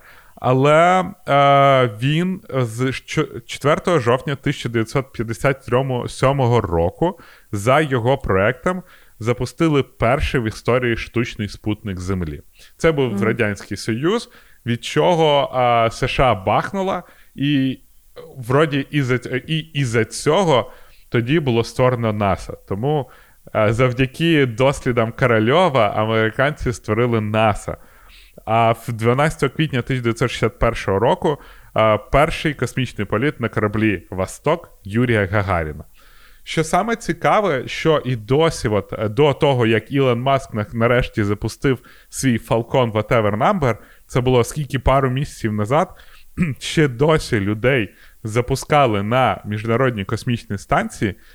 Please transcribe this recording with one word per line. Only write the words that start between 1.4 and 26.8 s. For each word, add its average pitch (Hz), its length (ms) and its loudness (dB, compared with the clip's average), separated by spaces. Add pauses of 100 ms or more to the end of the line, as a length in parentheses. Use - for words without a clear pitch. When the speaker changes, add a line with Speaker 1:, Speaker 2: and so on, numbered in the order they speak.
Speaker 1:
він 170 380 -2 (140)
з 123 380 -2
щ-, - 540 -6
четвертого 170 520 0
жовтня 131 380 0
тисяча - 320 -6
дев'ятсот 117 440 -4
п'ятдесят 117 560 -4 (400)
сьомого 131 520 2
року - 580 -2 (340)
за 117 280 2
його 131 380 0
проектом 123 640 -2 (360)
запустили 131 640 0
перший 131 580 -2
в 110 40 -4
історії 117 520 -2
штучний - 520 -6
спутник 101 520 -6
Землі. 90 420 -6 (340)
Це 165 160 2
був 135 200 0
Speaker 2:
Мгм. 101 120 -2
Speaker 1:
Радянський 107 520 -2
Союз, 156 540 -4 (360)
від 117 180 -4
чого, 151 680 2
е, 120 360 2
С - 180 -4
Ш - 220 0
А 107 40 4
бахнула, 170 680 -2 (320)
і 135 440 0 (580)
вроді 135 540 0
із-за 135 240 0
ць-, 127 220 -4 (100)
і 160 120 -4
із-за 127 460 -2
цього 151 680 0 (380)
тоді 123 320 0
було 117 240 0
створено 117 480 0
наса. 101 400 -2 (160)
Тому, 135 420 -4 (440)
е, 107 180 2
завдяки 131 720 2
дослідам 117 720 0
Корольова 123 760 2
американці 110 760 -2
створили 113 480 0